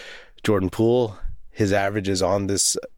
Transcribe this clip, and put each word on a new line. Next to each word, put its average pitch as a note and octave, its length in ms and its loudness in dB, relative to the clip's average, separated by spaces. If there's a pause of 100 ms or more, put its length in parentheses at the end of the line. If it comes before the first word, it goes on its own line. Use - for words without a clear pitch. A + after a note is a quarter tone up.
(440)
Jordan F#2+ 260 2
Poole, A2+ 480 2 (360)
his G2+ 200 2
averages G2 480 0
on G2 260 2
this G2 300 0 (200)